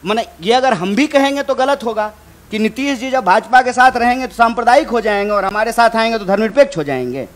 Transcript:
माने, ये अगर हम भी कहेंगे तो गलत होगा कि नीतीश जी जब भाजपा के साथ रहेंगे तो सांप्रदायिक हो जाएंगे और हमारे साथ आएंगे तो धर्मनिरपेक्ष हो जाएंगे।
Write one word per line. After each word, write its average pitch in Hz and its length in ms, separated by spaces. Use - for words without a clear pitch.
माने, 220 200
ये 208 120
अगर 254 200
हम 185 220
भी 285 120
कहेंगे 277 360
तो 277 120
गलत 277 280
होगा 214 300
कि 214 80
नीतीश 247 400
जी 262 120
जब 254 120
भाजपा 220 380
के 247 120
साथ 247 240
रहेंगे 247 300
तो - 80
सांप्रदायिक 233 520
हो 226 140
जाएंगे 208 300
और 196 140
हमारे 214 260
साथ 226 240
आएंगे 226 240
तो 202 60
धर्मनिरपेक्ष 220 520
हो 151 60
जाएंगे। 127 520